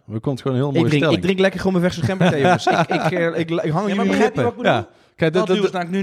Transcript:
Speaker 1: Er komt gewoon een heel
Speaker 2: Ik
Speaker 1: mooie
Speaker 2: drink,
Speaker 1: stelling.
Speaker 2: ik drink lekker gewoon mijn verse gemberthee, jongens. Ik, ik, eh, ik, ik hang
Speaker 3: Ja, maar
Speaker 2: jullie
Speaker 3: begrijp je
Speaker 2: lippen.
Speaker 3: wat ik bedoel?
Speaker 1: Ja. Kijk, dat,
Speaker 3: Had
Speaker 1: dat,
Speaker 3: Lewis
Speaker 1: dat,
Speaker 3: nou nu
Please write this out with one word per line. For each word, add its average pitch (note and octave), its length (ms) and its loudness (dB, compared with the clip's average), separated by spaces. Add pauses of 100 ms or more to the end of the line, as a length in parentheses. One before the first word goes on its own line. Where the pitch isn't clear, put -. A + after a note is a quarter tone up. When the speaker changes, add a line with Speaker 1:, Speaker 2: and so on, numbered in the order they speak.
(140)
Speaker 1:
Er A2 60 -6
komt C3+ 220 -6
gewoon B2+ 160 -2
een C3 60 0
heel C#3+ 80 -2
Speaker 2:
Ik C#3 60 -4
Speaker 1:
mooie B2 100 4
Speaker 2:
drink, D3 160 2
Speaker 1:
stelling. D#3 160 2
Speaker 2:
ik E3 60 -6
drink F#3 140 0
lekker F#3+ 200 2
gewoon F#3 220 0
mijn F3+ 120 0
verse E3 120 -6
gemberthee, F3+ 360 0
jongens. F3 260 2
Ik, F#4 120 2
ik, E3 320 0
eh, E3+ 280 -2
ik, E3 100 -4
ik E3 220 -2
hang - 0 -
Speaker 3:
Ja, - 0 -
maar G3 160 -2
Speaker 2:
jullie G3+ 180 -2
Speaker 3:
begrijp G3 120 0
je G#4 60 4
Speaker 2:
lippen. - 200 0
Speaker 3:
wat A#3+ 80 0
ik G3 60 -16
bedoel? G3+ 140 0
Speaker 1:
Ja. A2 160 -2 (280)
Kijk, D#3+ 180 0
dat, F#3 60 2
Speaker 3:
Had G#3+ 80 0
Speaker 1:
dat, F#3 100 2
Speaker 3:
Lewis G3 140 0
Speaker 1:
dat, F3+ 100 -6
Speaker 3:
nou E3+ 120 -8
nu G3 100 -2